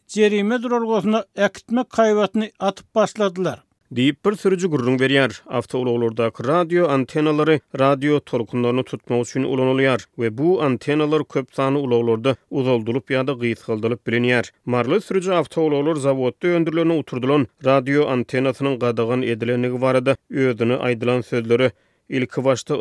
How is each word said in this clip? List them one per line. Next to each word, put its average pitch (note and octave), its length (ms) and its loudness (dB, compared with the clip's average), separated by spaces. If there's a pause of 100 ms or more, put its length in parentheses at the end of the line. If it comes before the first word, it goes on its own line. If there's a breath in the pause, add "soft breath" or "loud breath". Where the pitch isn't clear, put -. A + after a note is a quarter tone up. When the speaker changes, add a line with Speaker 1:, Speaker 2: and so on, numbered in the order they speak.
Speaker 1:
jerime G#3 540 2
duralgosyna A3+ 600 0 (120)
äkitmek A3+ 520 -2 (100)
haýbatyny G#3+ 600 2
atyp - 360 -4
başladylar. F#3 640 0 (380)
Speaker 2:
Diýip C3+ 280 2
bir G#3 120 4
sürüji F#3 320 0
gurrun C3 300 0
berýär. C3 340 2 (140)
Awtologlardaky A#2+ 1000 -2
radio F3 420 2
antennalary D3+ 720 0 (180)
radio C#3 420 2
tolkunlaryny B2 640 -2
tutmak A#2+ 420 -4
üçin C3 180 -4
ulanylýar C3 600 0 (120)
we A2+ 220 -4
bu E3+ 240 2
antennalar D3 640 0
köp - 320 -6
sany C3+ 220 0
ulaglarda A#2 580 0 (140)
uzaldylyp B2 600 -2
ýa-da C3 220 -2
gysgaldylyp A#2 760 -4
bilinýär. A#2+ 440 2 (140)
Marly B2 360 0
sürüji F#3 320 -2
awtologlar D#3 640 0
zawodda C3+ 520 -2
öndürileni E3 520 0
uturdulan C3 460 0 (180)
radio C#3 420 2
antennasynyň C3 720 -2
gadagan A#2+ 440 -2
edilenligi B2 580 -2
barada C3 360 2 (140)
özüni B2+ 460 0 (100)
aýdylan A#2+ 360 0
sözleri A#2+ 480 0 (380)
ilki B2+ 360 -4
başda C3+ 360 0